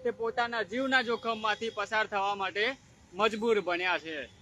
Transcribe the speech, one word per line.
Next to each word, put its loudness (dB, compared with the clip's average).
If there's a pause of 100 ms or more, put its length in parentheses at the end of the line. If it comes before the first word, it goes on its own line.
તે 0
પોતાના -2
જીવના 2
જોખમમાંથી -2
પસાર 0
થવા 0
માટે -2 (360)
મજબૂર 2
બન્યા 0
છે. -8 (120)